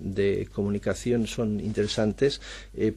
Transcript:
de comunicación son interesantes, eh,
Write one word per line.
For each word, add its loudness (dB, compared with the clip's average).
de 0
comunicación 0
son -2
interesantes, 0
eh, 2